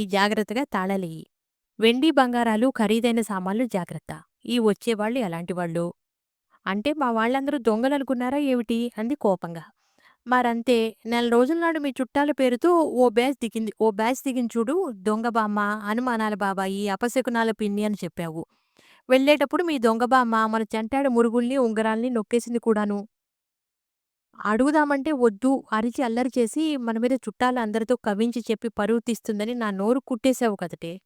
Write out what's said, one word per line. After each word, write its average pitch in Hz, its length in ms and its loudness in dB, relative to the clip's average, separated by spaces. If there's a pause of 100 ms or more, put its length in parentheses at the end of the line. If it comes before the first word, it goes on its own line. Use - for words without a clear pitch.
జాగ్రత్తగా 208 580 0
తాళాలెయ్యి. 185 600 -4 (560)
వెండి 247 320 4
బంగారాలు 240 580 2
ఖరీదైన 226 520 2
సామాన్లు 202 440 -2
జాగ్రత్త. 175 460 -6 (340)
ఈ 233 140 -2
వచ్చేవాళ్ళు 220 600 0
ఎలాంటివాళ్ళు?" 170 680 -4 (800)
"అంటే 208 280 -2
మా 285 180 0
వాళ్ళందరూ 269 460 0
దొంగలనుకున్నారా 254 880 0
ఏమిటి?" 240 360 0 (160)
అంది 233 180 -4
కోపంగా. 170 500 -2 (640)
"మరంతే, 240 480 2 (300)
నెల 240 240 0
రోజుల 254 300 4
నాడు 330 200 0
మీ 285 100 -2
చుట్టాల 277 420 -2
పేరుతో 254 380 2 (260)
ఓ 247 140 6
బ్యాచ్ 240 240 2
దిగింది, 220 380 -4 (100)
ఓ 220 100 4
బ్యాచ్ 220 360 -2
దిగింది 240 260 -2
చూడు, 233 220 0 (220)
దొంగ 214 320 -2
బామ్మ, 214 300 0 (240)
అనుమానాల 220 520 -2
బాబాయి, 196 540 -4
అపశకునాల 233 600 0
పిన్ని 208 340 -4
అని 208 180 -2
చెప్పావు. 165 400 -8 (680)
వెళ్ళేటప్పుడు 285 540 4
మీ 330 140 0
దొంగ 226 280 2
బామ్మ 240 300 4 (100)
మన 220 160 0
చెంటాడ 226 460 -2
మురుగుల్ని, 240 500 2
ఉంగరాల్ని 220 520 0
నొక్కేసింది 233 500 -2
కూడాను. 208 400 0 (1400)
అడుగుదామంటే 285 720 2
వద్దు, 247 400 2 (220)
అరిచి 233 300 -2
అల్లరి 240 340 -2
చేసి 254 280 0 (120)
మన 226 200 -4
మీద 240 140 0
చుట్టాలందరితో 240 840 0
కవ్వించి 226 460 -2
చెప్పి 220 280 -4
పరువు 214 300 0
తీస్తుందని 220 560 -4
నా 233 140 -4
నోరు 208 380 0
కుట్టేశావు 240 480 0
కదటే." 170 380 -10 (120)